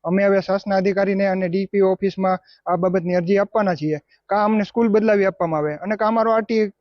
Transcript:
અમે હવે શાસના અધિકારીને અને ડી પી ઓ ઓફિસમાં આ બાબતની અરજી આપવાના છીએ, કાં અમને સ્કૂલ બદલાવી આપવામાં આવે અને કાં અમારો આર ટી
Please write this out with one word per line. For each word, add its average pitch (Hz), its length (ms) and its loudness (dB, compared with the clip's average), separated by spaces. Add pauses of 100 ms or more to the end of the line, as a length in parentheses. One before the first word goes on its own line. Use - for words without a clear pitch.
અમે 185 200 0
હવે 202 180 2
શાસના 196 340 -2
અધિકારીને 196 520 0
અને 185 200 -2
ડી 190 180 -2
પી 202 160 -2
ઓ 190 100 4
ઓફિસમાં 190 480 -2 (260)
આ 175 100 0
બાબતની 180 400 -2
અરજી 180 220 0
આપવાના 202 380 0
છીએ, 151 240 -4 (260)
કાં 208 200 0
અમને 214 180 2
સ્કૂલ 233 240 0
બદલાવી 208 380 2
આપવામાં 170 340 -2
આવે 151 160 -2
અને 196 200 -6
કાં 214 120 0
અમારો 226 240 2
આર 226 100 2
ટી 214 400 -2